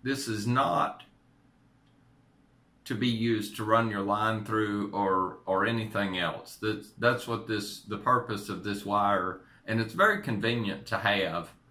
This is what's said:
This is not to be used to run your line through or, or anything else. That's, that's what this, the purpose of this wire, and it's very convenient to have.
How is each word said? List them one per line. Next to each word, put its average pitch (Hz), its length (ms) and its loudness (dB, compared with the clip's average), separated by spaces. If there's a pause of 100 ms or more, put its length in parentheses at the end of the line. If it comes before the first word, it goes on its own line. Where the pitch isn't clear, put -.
This 135 260 -2
is 104 180 -2
not - 560 2 (1800)
to 127 100 -4
be 120 140 2
used 113 480 0
to 110 80 -4
run 113 260 4
your 101 120 -2
line 107 420 0
through 104 480 0
or, 95 520 2
or 95 220 2
anything 104 520 -2
else. 87 440 -4
That's, 107 360 -4
that's 120 280 2
what 113 220 -4
this, 104 320 -4
the 104 180 -6
purpose 110 500 0
of 90 140 -6
this 101 240 -4
wire, 101 540 2 (260)
and 113 140 0
it's 110 120 -2
very 202 300 2
convenient 110 640 -2
to 98 120 -2
have. 92 520 0 (200)